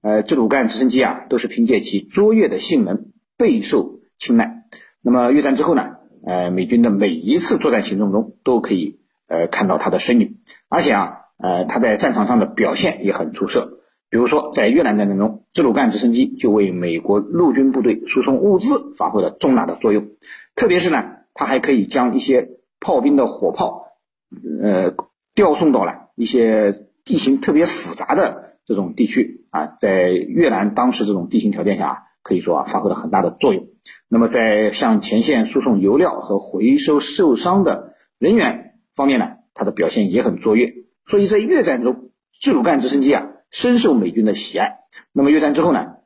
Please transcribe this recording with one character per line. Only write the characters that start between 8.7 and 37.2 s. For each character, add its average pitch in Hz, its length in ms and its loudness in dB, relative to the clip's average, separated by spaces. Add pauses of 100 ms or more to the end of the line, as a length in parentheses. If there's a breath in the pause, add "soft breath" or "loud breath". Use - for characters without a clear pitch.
以， 78 260 -6 (280)
呃， 82 200 -2
看 - 200 -2
到 92 100 0
它 92 120 -2
的 127 100 0
身 120 200 2
影。 - 180 -2 (300 loud breath)
而 165 140 -2
且 147 100 0
啊， 98 200 -2 (260)
呃， 90 260 -2
它 - 140 -4
在 113 180 0
战 131 160 -2
场 107 140 0
上 117 140 2
的 95 60 0
表 120 280 -2
现 - 300 -4
也 98 80 0
很 80 200 -6
出 - 140 -6
色。 - 340 -4 (280 soft breath)
比 - 80 -4
如 123 100 2
说 - 260 -2
在 113 160 2
越 147 140 4
南 110 140 0
战 104 120 0
争 98 100 -2
中， 110 340 -2
支 - 100 0
奴 123 100 2
干 120 200 2
直 - 60 -4
升 120 120 2
机 123 160 2
就 - 240 -2
为 101 220 2
美 87 260 -4
国 202 220 0
陆 170 320 0
军 135 180 4
部 127 120 -2
队 107 240 0
输 - 160 0
送 135 160 0
物 196 200 4
资 254 380 -2
发 - 140 -2
挥 101 120 -2
了 - 80 -2
重 135 240 0
大 113 120 0
的 - 100 -6
作 110 160 0
用。 104 160 0 (480 loud breath)
特 240 100 0
别 180 140 2
是 175 100 0
呢， 131 140 -2 (300)
它 147 100 -6
还 135 140 -2
可 139 140 0
以 104 140 2
将 123 280 -2
一 131 40 0
些 127 320 0 (300)
炮 151 200 0
兵 143 160 2
的 127 100 2
火 95 260 -4
炮， - 320 -6 (800)
呃， 92 320 0 (400)
调 180 200 4
送 151 180 2
到 107 120 2
了 - 320 -10
一 117 100 -4
些 110 600 2 (180)
地 196 120 -2
形 135 240 2
特 - 120 -2
别 156 120 4
复 - 300 -8
杂 - 200 -4
的 - 520 -4
这 110 80 -2
种 92 200 -4
地 110 120 2
区 - 440 -4
啊， 78 300 -6
在 92 300 2
越 113 400 0
南 101 240 -2
当 123 180 2
时 110 140 -2
这 104 60 0
种 87 160 -4
地 - 100 0
形 104 120 0
条 87 120 -6
件 101 160 0
下 87 80 -2
啊， 64 100 -4 (260 soft breath)
可 - 120 -2
以 87 60 0
说 82 160 -2
啊， 67 80 -2
发 - 160 -4
挥 101 100 -2
了 90 60 -4
很 - 140 -10
大 98 120 2
的 165 80 -2
作 123 240 0
用。 - 140 -8 (400 loud breath)
那 117 100 2
么 117 100 4
在 110 440 2
向 110 280 2
前 110 220 0
线 117 240 2
输 135 140 0
送 120 200 0
油 98 160 4
料 165 220 2
和 101 200 -4
回 110 380 0
收 147 240 2
受 147 360 2